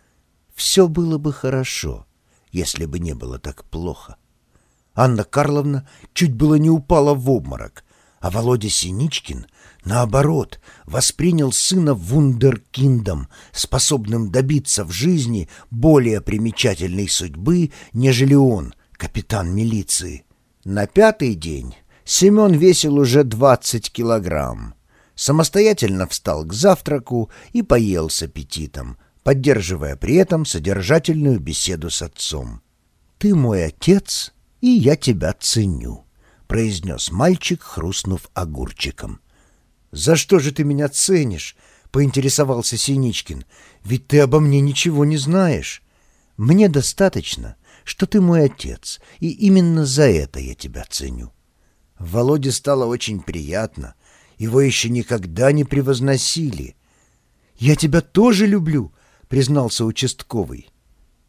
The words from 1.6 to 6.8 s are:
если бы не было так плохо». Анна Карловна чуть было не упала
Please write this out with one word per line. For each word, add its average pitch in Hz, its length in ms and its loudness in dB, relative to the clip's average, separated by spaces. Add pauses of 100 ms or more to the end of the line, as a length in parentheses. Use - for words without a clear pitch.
если 85 340 -6
бы 78 140 -8
не 85 140 -6
было 62 260 -12
так - 260 -14
плохо». - 520 -12 (760)
Анна 120 300 2
Карловна 143 640 -2 (260)
чуть 156 200 0
было 151 220 2
не 151 140 4
упала 151 440 4